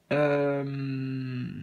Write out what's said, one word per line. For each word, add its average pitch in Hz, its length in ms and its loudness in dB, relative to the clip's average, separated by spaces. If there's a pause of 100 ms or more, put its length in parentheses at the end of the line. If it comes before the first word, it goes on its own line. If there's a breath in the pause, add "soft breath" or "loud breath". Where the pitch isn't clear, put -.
(140)
euh, 139 1300 0 (180)